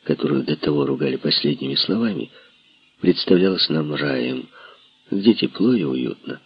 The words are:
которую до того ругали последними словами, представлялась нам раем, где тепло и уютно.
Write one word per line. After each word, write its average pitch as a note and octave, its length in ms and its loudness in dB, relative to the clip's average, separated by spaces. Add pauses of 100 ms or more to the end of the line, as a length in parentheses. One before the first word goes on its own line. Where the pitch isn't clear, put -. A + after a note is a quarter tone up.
которую C#3 400 0
до D3+ 120 -2
того D3 280 0
ругали C3 320 -2
последними C#3 580 -2
словами, - 560 -2 (680)
представлялась F3+ 720 4
нам D3+ 240 0
раем, C3 560 -4 (600)
где G2 220 4
тепло - 400 0
и G2 120 2
уютно. - 600 -6